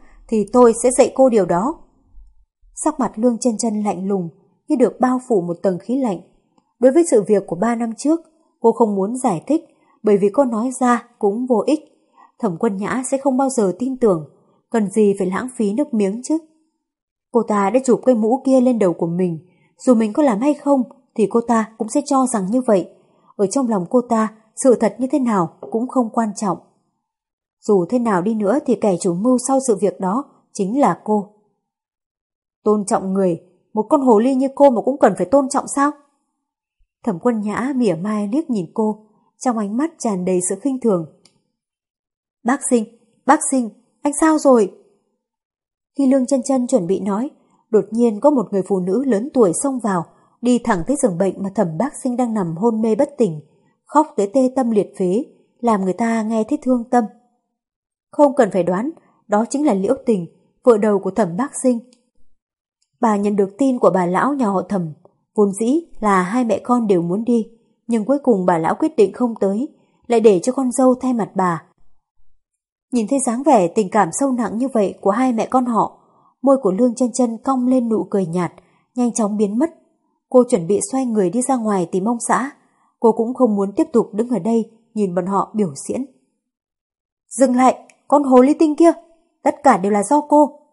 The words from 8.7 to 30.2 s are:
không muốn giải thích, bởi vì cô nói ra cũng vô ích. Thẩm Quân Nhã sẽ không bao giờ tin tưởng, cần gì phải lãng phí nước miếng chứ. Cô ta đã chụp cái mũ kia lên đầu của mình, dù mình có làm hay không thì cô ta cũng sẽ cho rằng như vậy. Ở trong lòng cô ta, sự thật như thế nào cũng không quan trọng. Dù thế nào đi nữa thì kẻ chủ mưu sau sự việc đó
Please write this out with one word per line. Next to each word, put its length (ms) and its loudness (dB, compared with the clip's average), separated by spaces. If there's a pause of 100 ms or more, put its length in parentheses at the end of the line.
không 220 0
muốn 220 -2
giải 300 -2
thích, 180 0 (380)
bởi 140 2
vì 160 2
cô 120 2
nói 260 -2 (100)
ra 280 0 (100)
cũng 280 -2
vô 200 0
ích. 140 0 (580)
Thẩm 220 -4
Quân 160 -2
Nhã 340 -4
sẽ 80 0
không 180 -2
bao 140 0
giờ 280 0
tin 200 -6
tưởng, 320 0 (400)
cần 200 -2
gì 280 2
phải 80 -2
lãng 300 -6
phí 180 -2
nước 200 -4
miếng 300 -2
chứ. 140 -2 (960)
Cô 160 2
ta 220 0
đã 140 2
chụp 220 2
cái 80 6
mũ 320 0
kia 140 4
lên 180 2
đầu 140 2
của 140 -4
mình, 320 -2 (400)
dù 160 4
mình 180 0
có 100 0
làm 180 2
hay 140 0
không 280 0 (320)
thì 160 0
cô 100 0
ta 380 0
cũng 100 -6
sẽ 180 -2
cho 200 0
rằng 240 -4
như 100 0
vậy. 300 0 (460)
Ở 100 0
trong 220 -2
lòng 220 -2
cô 100 2
ta, 340 -2 (220)
sự 180 4
thật 240 0
như 140 -4
thế 60 2
nào 380 -2 (140)
cũng 180 -4
không 220 -2
quan 260 -2
trọng. 220 -4 (1000)
Dù 280 2
thế 100 0
nào 240 0
đi 120 -2
nữa 320 0
thì 80 2
kẻ 260 0
chủ 140 -2
mưu 240 2 (100)
sau 180 2
sự 140 2
việc 200 -2
đó 240 -4 (280)